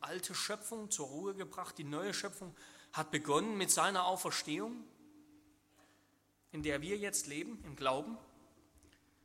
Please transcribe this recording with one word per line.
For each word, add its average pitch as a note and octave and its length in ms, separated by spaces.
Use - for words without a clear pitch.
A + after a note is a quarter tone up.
alte F3+ 340
Schöpfung G#3 560
zur D3 160
Ruhe E3+ 260
gebracht, F3+ 440
die D#3 80
neue D#3+ 280
Schöpfung F#3 400
hat D#3 200
begonnen D#3+ 460
mit F#3 140
seiner F3+ 340
Auferstehung, F#3 760
in D#3 120
der C#3+ 180
wir F#3+ 160
jetzt G3+ 300
leben, F#3+ 360
im D3 120
Glauben. C3+ 420